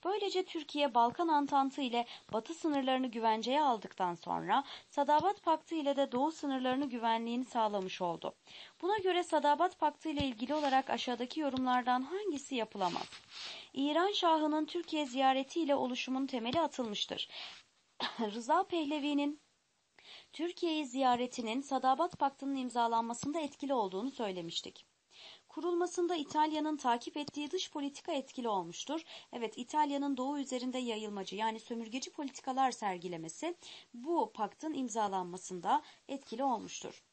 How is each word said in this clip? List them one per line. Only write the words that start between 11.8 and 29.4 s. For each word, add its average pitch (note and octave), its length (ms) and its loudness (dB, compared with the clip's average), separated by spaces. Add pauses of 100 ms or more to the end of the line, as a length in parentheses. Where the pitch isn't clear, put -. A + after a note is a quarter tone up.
hangisi D#4 540 -4
yapılamaz? G3+ 540 -2 (640)
İran D4+ 380 2
Şahı'nın D#4 540 4
Türkiye D#4+ 400 -2
ziyareti C4 560 2
ile C#4+ 140 4
oluşumun B3+ 500 0
temeli B3+ 360 0
atılmıştır. A3+ 680 -2 (680)
<coughs> - 200 -6
Rıza A#3 440 2
Pehlevi'nin D4 840 0 (880)
Türkiye'yi D#4+ 520 -2
ziyaretinin B3 760 2
Sadabat C4+ 580 2
Paktı'nın C#4 360 0
imzalanmasında A#3+ 840 0
etkili C#4+ 340 -4
olduğunu G#3 380 0
söylemiştik. F#3 720 -6 (640)
Kurulmasında F4 680 0
İtalya'nın D4+ 640 0
takip A#3+ 400 0
ettiği D4 340 -6
dış F#4+ 200 -4
politika C#4+ 400 -6
etkili C4 380 -4
olmuştur. G3 520 -4 (320)
Evet, A#3+ 240 -6